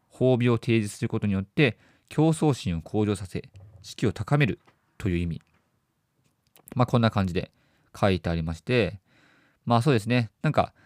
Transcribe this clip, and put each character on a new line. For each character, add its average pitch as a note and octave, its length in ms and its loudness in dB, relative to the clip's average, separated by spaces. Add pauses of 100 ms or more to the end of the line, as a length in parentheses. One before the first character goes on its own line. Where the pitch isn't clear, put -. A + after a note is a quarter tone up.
(120)
褒 B2+ 240 2
美 A#2+ 140 2
を A#2 80 2
提 A#2 160 0
示 G#2 200 0
す - 60 -16
る A2+ 80 -4
こ A2+ 100 -4
と G#2+ 80 -4
に G2+ 60 0
よ F#2+ 80 0
っ G2 40 -2
て、 C3 340 0 (320)
競 D#3 180 2
争 D#3+ 240 2
心 F2+ 240 -4
を D#2+ 60 -6
向 G#2+ 240 -2
上 G2+ 100 0
さ G2+ 80 -10
せ、 - 240 -10 (320)
士 - 160 -18
気 - 100 -2
を G2 60 0
高 - 240 -2
め C#3+ 80 2
る G2 160 -2 (380)
と G#2+ 100 -4
い F2 60 0
う - 20 0
意 F2 100 -2
味。 E2 140 -8 (1300)
ま B2+ 80 0
あ、 B2 40 0
こ B2+ 120 2
ん - 20 2
な A2+ 100 4
感 G2 160 0
じ F2+ 60 -4
で E2+ 180 -4 (480)
書 G#2 120 4
い F2+ 100 2
て - 80 -4
あ E2+ 60 0
り E2 80 -2
ま E2 120 -6
し - 60 -14
て、 A#2 400 -2 (640)
ま A#2+ 120 2
あ、 A#2 60 2
そ D3+ 100 2
う - 20 4
で A2 60 2
す A2+ 100 -4
ね。 A#2+ 200 0 (120)
な D3+ 80 0
ん - 20 0
か、 - 220 0 (120)